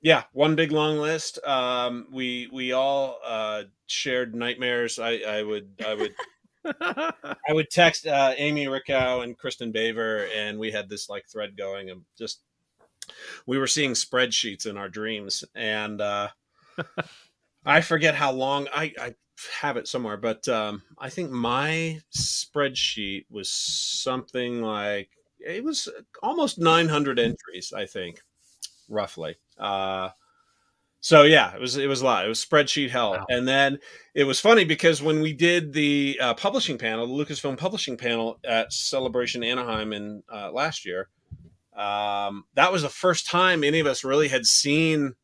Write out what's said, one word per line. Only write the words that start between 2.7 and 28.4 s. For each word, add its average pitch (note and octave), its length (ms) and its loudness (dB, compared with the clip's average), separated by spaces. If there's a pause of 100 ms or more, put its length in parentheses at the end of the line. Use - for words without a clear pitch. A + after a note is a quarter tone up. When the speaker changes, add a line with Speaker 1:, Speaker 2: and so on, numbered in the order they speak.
Speaker 1:
all, C3+ 520 0
uh, A2 380 -4 (240)
shared B2 480 -2
nightmares. A#2+ 640 -2
I, A#2 200 -2
I G#2+ 240 -4
would, G#2 440 -6
I G#2+ 80 -2
would G#2+ 200 -4 (500)
Speaker 2:
<laughs> D#4 180 -8
Speaker 1:
I - 720 -4
would D#3 180 0
text, E3+ 360 4
uh, C#3 300 4
Amy D3 300 -2
Rickow C3 560 0
and A#2+ 160 -10
Kristen B2 340 -8
Baver, A2 640 -2
and G#2+ 240 -6
we A2 140 -6
had G#2 180 -6
this, G2+ 180 -10
like, G2+ 200 -12
thread G#2 280 -10
going, G2 320 -8
and F#2 140 -16 (160)
just, - 240 -10 (1040)
we C3 120 0
were C3+ 80 0
seeing C#3 260 0
spreadsheets A#2 760 -2
in G2+ 100 -8
our G2+ 120 -10
dreams, G#2+ 560 -8 (100)
and, G#2+ 460 -4
uh, G#2 280 -2 (480)
Speaker 2:
<laughs> - 880 -12
Speaker 1:
I D3 160 6
forget D#3+ 340 2
how C#3+ 180 2
long, C3+ 420 0
I, D3+ 260 -4
I A#2+ 140 -8 (460)
have C#3 180 -2
it - 100 -8
somewhere, A2 300 -4
but, A2+ 300 -4
um, G#2+ 340 -2 (160)
I C3 100 -10
think E3 220 -8
my D3+ 680 0 (140)
spreadsheet - 1160 -2
was G2+ 200 -8
something B2 1120 -4
like, G#2 480 -4 (300)
it G3 260 -8
was D#4 240 -4 (340)
almost D4 360 0
nine E3 300 6
hundred D3 300 2
entries, G2+ 540 -2
I F#2+ 140 -6
think, F2+ 360 -10 (680)